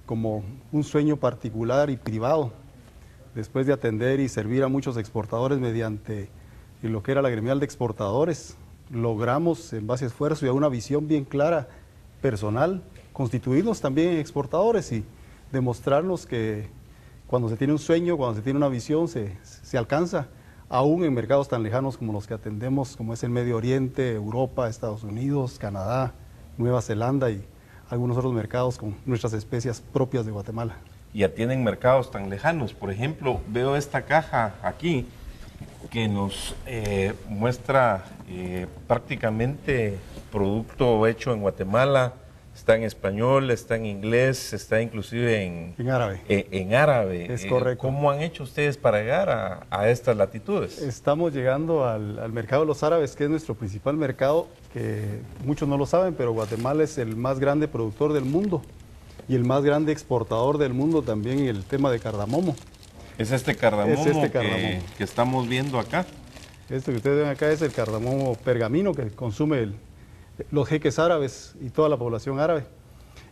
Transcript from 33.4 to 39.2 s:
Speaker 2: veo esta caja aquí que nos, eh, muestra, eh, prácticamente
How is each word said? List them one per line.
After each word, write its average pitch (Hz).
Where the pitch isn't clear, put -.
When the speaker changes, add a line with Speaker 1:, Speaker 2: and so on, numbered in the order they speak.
Speaker 2:
veo 123
esta 143
caja 135
aquí 127
que 113
nos, 98
eh, 104
muestra, 117
eh, 90
prácticamente 120